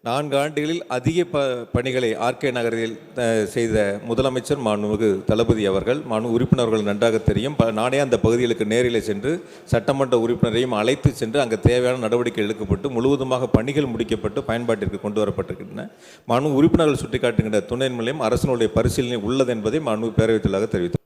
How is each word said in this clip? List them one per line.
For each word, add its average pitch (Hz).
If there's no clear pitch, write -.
நான்கு 139
ஆண்டுகளில் 151
அதிக 147
ப-, 135
பணிகளை 123
ஆர் 120
கே 135
நகரில், 113
அ, 113
செய்த 107
முதலமைச்சர் 127
மாண்புமிகு 104
தளபதி 110
அவர்கள். 98
மாண்பு 120
உறுப்பினர்கள் 113
நன்றாக 104
தெரியும். 110
ப-, 113
நானே 120
அந்த 123
பகுதிகளுக்கு 117
நேரிலே 117
சென்று 110
சட்டமன்ற 123
உறுப்பினரையும் 120
அழைத்து 123
சென்று 117
அங்கு 110
தேவையான 123
நடவடிக்கை 120
எடுக்கப்பட்டு 104
முழுவதுமாக 127
பணிகள் 135
முடிக்கப்பட்டு 113
பயன்பாட்டிற்கு 110
கொண்டு 104
வரப்பட்டிருக்கின்றன. 98
மாண்பு 135
உறுப்பினர்கள் 151
சுட்டிக்காட்டுகின்ற 110
துணை 127
நிலையம் 123
அரசினுடைய 120
பரிசீலனை 120
உள்ளது 123
என்பதை 113
மாண்பு 113
பேரவைத் 110
தலைவராக 101
தெரிவித்தார். 87